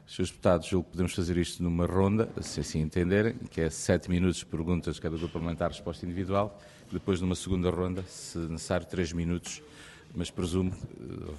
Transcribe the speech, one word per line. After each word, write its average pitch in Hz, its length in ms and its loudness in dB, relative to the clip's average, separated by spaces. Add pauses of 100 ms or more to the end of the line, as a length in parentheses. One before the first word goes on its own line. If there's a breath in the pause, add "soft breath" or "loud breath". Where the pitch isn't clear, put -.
Senhores - 240 -2
deputados, 87 380 2
julgo 90 160 2
que - 80 -16
podemos 87 220 0
fazer 87 240 0
isto 85 220 0
numa 87 260 2
ronda, 98 420 4 (120)
se - 200 -4
assim 78 200 -2
entenderem, 92 540 2 (160)
que 80 120 -2
é 80 80 2
sete - 380 2
minutos 90 280 4
de - 100 -10
perguntas 82 500 0
de - 40 -14
cada 82 160 -2
grupo 80 160 -4
parlamentar, 82 380 -2
resposta 85 360 -8
individual. 98 560 0 (300 soft breath)
Depois, 90 280 0
numa 92 140 2
segunda 90 340 0
ronda, 90 340 0
se - 360 -10
necessário, 82 480 -2
três 85 260 -2
minutos. 85 480 -2 (540 soft breath)
Mas 85 160 -4
presumo 92 400 0
que, 92 60 -6
eh, 85 640 -10